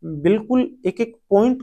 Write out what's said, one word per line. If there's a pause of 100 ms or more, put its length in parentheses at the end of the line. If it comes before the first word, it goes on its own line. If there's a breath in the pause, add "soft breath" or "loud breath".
बिल्कुल (240)
एक-एक (140)
पॉइंट